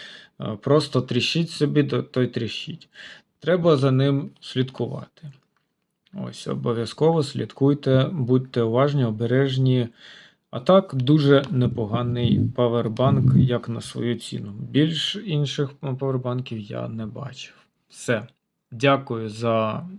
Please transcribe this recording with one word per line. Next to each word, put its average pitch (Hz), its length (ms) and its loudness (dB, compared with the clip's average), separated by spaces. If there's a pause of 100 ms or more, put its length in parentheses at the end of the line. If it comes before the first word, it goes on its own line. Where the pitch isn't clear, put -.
(400)
Е, 110 160 -6
просто 143 440 2
тріщить 131 500 -2
собі, 147 340 0
то, 131 180 -2
то 127 200 -2
й 123 40 2
тріщить. - 600 -8 (500)
Треба 165 380 2
за 135 140 2
ним 139 400 2 (100)
слідкувати. - 920 -6 (840)
Ось, 123 320 -12
обов'язково 135 760 0
слідкуйте, 131 880 0
будьте 127 500 0
уважні, 131 420 2
обережні. 127 840 2 (640)
А 123 100 -8
так, 190 340 4
дуже 139 560 4
непоганий 120 880 0 (160)
павербанк, 123 800 2
як 123 320 4
на 113 120 -6
свою 117 380 -4
ціну. 113 320 -10
Більш 131 680 0
інших 147 560 -4
павербанків 127 840 -6
я 120 300 -8
не 113 180 -10
бачив. 117 480 -14 (340)
Все. - 400 -4 (420)
Дякую 127 580 0
за, 113 580 -2 (120)